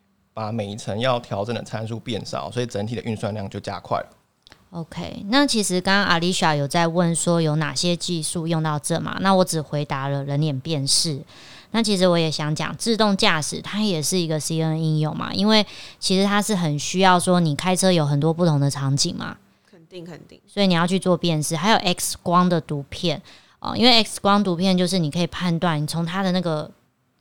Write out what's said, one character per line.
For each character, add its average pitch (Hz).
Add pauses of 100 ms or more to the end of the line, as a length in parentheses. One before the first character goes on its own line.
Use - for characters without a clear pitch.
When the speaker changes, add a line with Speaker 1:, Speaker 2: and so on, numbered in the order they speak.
(340)
Speaker 1:
把 110
每 113
一 101
层 104
要 123
调 107
整 117
的 -
参 110
数 113
变 107
少， 67
所 120
以 123
整 104
体 120
的 107
运 110
算 104
量 101
就 101
加 98
快 -
了。 - (640)
Speaker 2:
OK， 175
那 277
其 220
实 180
刚 196
刚 175
Alicia 175
有 143
在 170
问 170
说 170
有 156
哪 147
些 175
技 170
术 160
用 165
到 151
这 165
嘛， -
那 190
我 185
只 160
回 147
答 139
了 139
人 143
脸 151
辨 143
识。 139 (480)
那 226
其 208
实 180
我 175
也 160
想 151
讲， -
自 226
动 202
驾 180
驶 160
它 208
也 185
是 151
一 170
个 156
C 160
N 160
N 160
应 156
用 151
嘛， -
因 190
为 214 (320)
其 -
实 196
它 202
是 208
很 160
需 185
要 185
说 175
你 165
开 185
车 185
有 160
很 143
多 160
不 170
同 147
的 139
场 139
景 -
嘛。 - (320)
Speaker 3:
肯 165
定， 180
肯 170
定。 -
Speaker 2:
所 -
以 196
你 180
要 165
去 185
做 180
辨 156
识， 165
还 185
有 214
X -
光 180
的 170
读 143
片， - (380)
呃， -
因 208
为 233
X -
光 202
读 185
片 185
就 180
是 180
你 151
可 170
以 170
判 170
断， 156
你 151
从 165
它 185
的 190
那 185
个 160 (500)